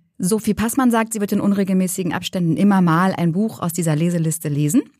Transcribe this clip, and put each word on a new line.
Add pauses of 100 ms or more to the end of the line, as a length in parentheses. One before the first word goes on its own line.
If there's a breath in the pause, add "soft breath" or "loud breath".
(180)
Sophie
Passmann
sagt,
sie
wird
in
unregelmäßigen
Abständen
immer
mal
ein
Buch
aus
dieser
Leseliste
lesen (180)